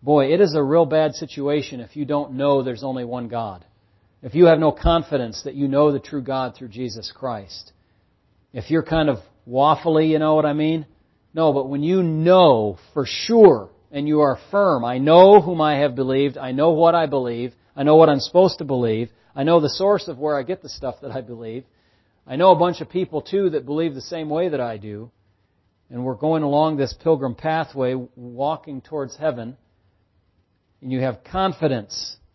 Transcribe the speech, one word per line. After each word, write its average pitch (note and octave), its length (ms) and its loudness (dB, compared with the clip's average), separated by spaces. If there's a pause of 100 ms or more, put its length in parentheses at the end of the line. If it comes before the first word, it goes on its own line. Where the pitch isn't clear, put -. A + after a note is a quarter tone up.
Boy, C#3 280 2
it E3+ 80 0
is F3+ 140 2
a D#3 80 0
real D3+ 240 2
bad D#3 300 -2
situation C#3+ 640 -6
if A#2 160 -18
you D3 100 -8
don't C#3+ 280 -6
know C#3 280 0
there's B2 220 -8
only C3 220 -8
one A#2+ 220 -10
God. A2 380 -10 (560)
If C3+ 140 -12
you F3 100 8
have D#3+ 140 6
no D#3 120 2
confidence D3 720 -2
that C#3 100 -12
you C#3 120 -4
know C#3+ 240 2
the C#3 80 -2
true D3 220 -10
God C3 320 -6
through C3 140 -20
Jesus A2+ 440 -12
Christ. A2 600 -12 (800)
If A2+ 160 -12
you're D#3+ 140 0
kind D#3+ 260 0
of B2 80 -2 (320)
waffly, D#3 600 2
you D#3 100 0
know D#3 160 0
what D#3 100 2
I D3 80 -2
mean? D#3 320 -2 (480)
No, D#3+ 200 0
but C3+ 160 -4
when C#3 120 -6
you F3+ 220 0
know D#3 760 4 (160)
for C#3+ 140 -2
sure F3+ 640 6 (200)
and C#3+ 160 -6
you D3+ 140 0
are C3+ 160 2 (140)
firm, F3 340 0
I B2 140 -4
know F3+ 420 8
whom E3 180 -4
I D3+ 200 0
have C#3 160 0
believed, C3+ 420 -2
I C3 140 -10
know D3+ 220 2
what E3 200 4
I E3 140 0
believe, B2 460 -6 (220)
I C#3+ 60 -6
know D3 140 4
what D#3+ 140 8
I'm C#3+ 100 2
supposed F3+ 400 2
to - 40 -8
believe, A#2+ 460 -2 (260)
I C#3+ 60 -8
know E3 180 4
the D3 100 -2
source G3 380 -2
of C#3 120 -12
where D3 180 -4
I C3+ 60 -6
get - 180 -8
the C#3+ 80 -20
stuff C3 320 -12
that C#3 80 -16
I B2+ 120 -10
believe. A#2 420 -14 (640)
I C3 80 -12
know F3+ 160 6
a E3 80 6
bunch F3 200 0
of D#3 120 -14
people, E3+ 320 -6
too, F#3+ 260 -2
that D3 160 -6
believe D3+ 300 -4
the C3 60 -14
same D#3+ 280 -10
way E3+ 200 -2
that C#3+ 120 -4
I A#2 160 -8
do. G#2+ 320 -14 (800)
And B2 160 -10
we're C3 80 -6
going D#3 300 -2
along D3+ 340 0
this C3+ 160 -4
pilgrim C#3 400 -2
pathway, C3+ 640 -4 (200)
walking C3 680 -8
towards C#3+ 340 -10
heaven. C3+ 420 -8 (1200)
And C3 100 -10
you B2+ 100 -4
have B2+ 220 -6
confidence. D#3 960 -6 (180)